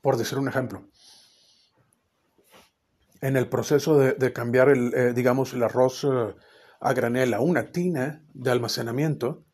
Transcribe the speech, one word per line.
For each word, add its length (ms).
por 160
decir 220
un 80
ejemplo, 400
en 160
el 100
proceso 520
de, 140
de 200
cambiar 360
el, 260
eh, 180
digamos, 400
el 80
arroz, 440
eh, 280
a 140
granel 420
a 40
una 320
tina 640
de 160
almacenamiento 1040